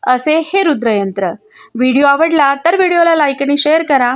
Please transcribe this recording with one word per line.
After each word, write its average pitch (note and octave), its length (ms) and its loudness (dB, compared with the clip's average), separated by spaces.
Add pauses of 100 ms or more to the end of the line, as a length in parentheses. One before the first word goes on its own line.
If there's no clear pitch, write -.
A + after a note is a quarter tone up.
असे B3+ 320 0
हे F4+ 240 -2
रुद्रयंत्र. G3+ 680 -2 (440)
व्हिडिओ B3+ 300 2
आवडला C#4+ 500 2
तर D#4+ 200 -2
व्हिडिओला F4 400 2
लाईक C#4 260 0
आणि C#4+ 160 -2
शेअर D#4 260 0
करा. C4 320 0